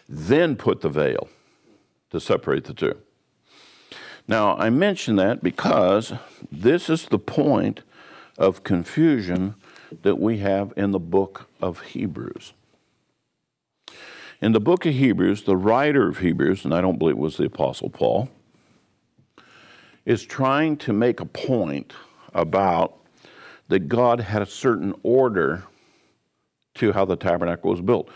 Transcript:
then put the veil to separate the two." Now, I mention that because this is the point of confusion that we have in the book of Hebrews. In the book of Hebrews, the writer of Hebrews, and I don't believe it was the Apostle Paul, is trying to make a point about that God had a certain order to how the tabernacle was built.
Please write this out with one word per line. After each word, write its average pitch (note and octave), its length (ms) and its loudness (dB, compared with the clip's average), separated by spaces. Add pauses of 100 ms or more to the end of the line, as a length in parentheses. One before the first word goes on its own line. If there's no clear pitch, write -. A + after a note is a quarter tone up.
then B2+ 480 0
put - 240 -2
the - 80 -4
veil D2 400 0 (840)
to - 100 -4
separate D2 420 -2
the C#2+ 100 -14
two." - 220 -4 (1300)
Now, G#2 260 2
I G#2+ 140 0
mention D3 480 2
that G2 260 2
because G2 720 2 (360)
this A#2+ 400 0
is E3 160 -2
the G#2+ 140 0
point G#2+ 640 0 (560)
of - 260 0
confusion G2 920 0 (480)
that G2 180 0
we A2 160 0
have G2 400 -2
in G2+ 140 0
the F#2+ 80 0
book F#2 500 -2 (120)
of F2+ 200 -6
Hebrews. - 720 -10 (1900)
In A2 140 2
the A2 80 4
book F3 240 2
of D#3 80 2
Hebrews, G#2 500 2
the G2 140 2
writer A#2+ 500 2
of D2+ 120 -4
Hebrews, E2 440 0
and D#2 100 -2
I E2+ 60 2
don't F#2 180 0
believe D2+ 200 2
it A#1+ 40 -4
was D#2+ 140 -4
the C#2+ 100 -2
Apostle - 440 -4
Paul, - 400 -2 (1800)
is A2+ 180 0
trying C#3+ 540 0
to - 160 -4
make A#2 260 2
a E2 60 -8
point F2 680 -4 (400)
about F2 640 0 (720)
that F#2 200 0
God A#2+ 320 2
had G#2 220 -4
a G2+ 40 -4
certain G2 560 -2
order G2 640 2 (1080)
to A2 180 0
how G2 140 0
the F#2 100 -2
tabernacle E2+ 540 -2
was F#2 100 0
built. F#2+ 360 0